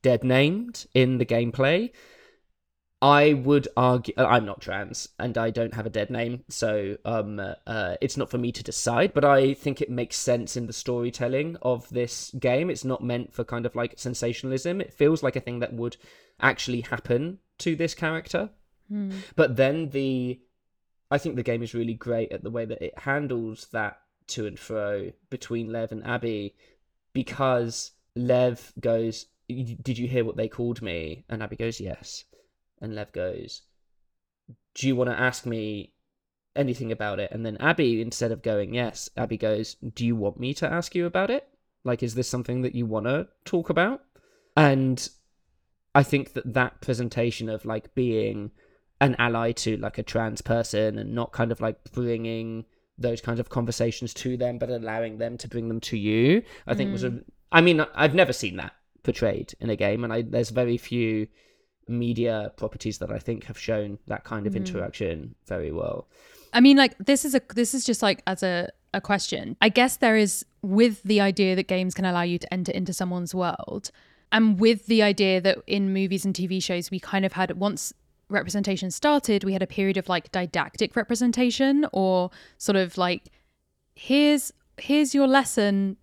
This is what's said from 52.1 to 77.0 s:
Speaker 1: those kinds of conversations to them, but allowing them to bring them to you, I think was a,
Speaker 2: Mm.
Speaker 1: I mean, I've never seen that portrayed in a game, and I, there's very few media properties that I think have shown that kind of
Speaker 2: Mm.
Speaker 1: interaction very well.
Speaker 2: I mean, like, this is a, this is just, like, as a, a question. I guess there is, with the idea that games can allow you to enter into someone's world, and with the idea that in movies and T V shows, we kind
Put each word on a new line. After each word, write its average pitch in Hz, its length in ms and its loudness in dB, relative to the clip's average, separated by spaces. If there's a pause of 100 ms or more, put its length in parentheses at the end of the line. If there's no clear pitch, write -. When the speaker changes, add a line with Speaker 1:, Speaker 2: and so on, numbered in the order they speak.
Speaker 1:
those 120 240 -4
kinds 120 180 -4
of 120 80 -4
conversations 117 680 -2
to 127 220 -4
them, 120 220 -2
but 120 120 -4
allowing 113 500 -6
them 117 180 -6
to - 100 -12
bring 113 220 -6
them 113 100 -4
to - 180 -6
you, 117 460 4 (240)
I - 60 0
think - 180 0
was - 120 -4
a, 127 80 -2
Speaker 2:
Mm. 117 120 -10 (300)
Speaker 1:
I 165 80 10
mean, 170 180 6 (160)
I've 147 180 4
never 160 200 4
seen 95 240 -6
that - 160 -10 (300)
portrayed - 580 -2
in 113 80 -4
a 104 80 0
game, 104 260 0
and 117 80 -4
I, 117 100 -2
there's 117 280 -2
very 120 280 0
few 110 500 -2 (600)
media 117 720 -2
properties - 400 -6
that - 140 -8
I 110 80 -6
think - 260 -6
have - 120 -14
shown 104 500 -4
that 104 180 -8
kind 104 220 -6
of 101 60 -2
Speaker 2:
Mm. 95 40 -2
Speaker 1:
interaction 92 800 -6 (100)
very 80 260 -6
well. 80 380 -6 (420)
Speaker 2:
I 233 80 2
mean, 277 160 12
like, 269 220 4
this 269 260 2
is 269 120 -2
a, 254 60 4 (120)
this 226 200 0
is 254 120 -4
just, 226 160 0
like, 202 260 2
as 185 160 -2
a, 180 260 -2 (240)
a 190 60 -2
question. - 640 -2
I 220 80 8
guess 247 260 4
there 220 220 4
is, 208 280 2 (160)
with 208 420 4
the 202 180 4
idea 190 340 4
that 190 140 0
games 185 240 0
can 190 100 -2
allow 180 200 0
you 175 140 0
to - 160 -6
enter 180 200 -2
into 185 180 -2
someone's 180 420 -4
world, - 580 -4 (400)
and 214 280 6
with 226 280 6
the 220 160 6
idea 190 360 4
that 185 280 4
in 196 260 0
movies 190 320 0
and 196 80 2
T 180 140 -2
V 185 120 -2
shows, 175 300 -2
we 185 100 -4
kind 190 260 0